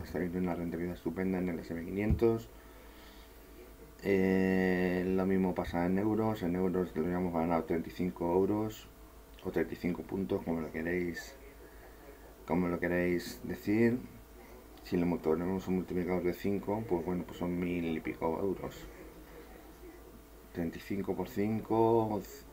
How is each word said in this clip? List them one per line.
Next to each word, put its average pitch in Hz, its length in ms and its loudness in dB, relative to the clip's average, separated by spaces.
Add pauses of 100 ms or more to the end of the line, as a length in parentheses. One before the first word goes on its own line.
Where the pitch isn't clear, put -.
está - 140 -6
viendo 87 200 0
una 90 160 0
rentabilidad 85 420 -4
estupenda 92 420 -2
en 90 100 0
el 85 120 -4
S 82 140 -8
P 82 80 -6
quinientos. 110 680 2 (1500)
Eh, 95 1000 4 (120)
lo 95 80 2
mismo 95 300 4
pasa 87 320 0
en 92 120 2
euros. 107 440 2
En 87 140 0
euros 92 380 2
le 80 120 0
habíamos 90 260 0
ganado 82 320 2
treinta 85 240 0
y - 40 -12
cinco 87 420 0
euros 107 520 2 (580)
o 92 60 -4
treinta - 220 0
y - 40 -6
cinco 90 260 -2
puntos, 95 400 -2
como 82 180 -2
lo 76 120 -6
queréis, 85 640 -2 (1120)
como 87 220 2
lo 85 120 0
queréis 87 640 2
decir. 113 540 4 (840)
Si - 120 -2
le 87 80 4
mo-, 87 140 2
ponemos 87 500 0
un 92 80 2
multiplicador 87 460 0
de 87 100 2
cinco, 101 560 -2
pues 85 160 0
bueno, 90 220 -2
pues - 120 -14
son 87 200 -2
mil 87 260 0 (120)
y 78 40 -4
pico - 400 -2
euros. - 460 -4 (1700)
Treinta 85 260 -4
y - 20 -10
cinco 98 340 -4
por 90 140 -4
cinco, 110 920 4 (320)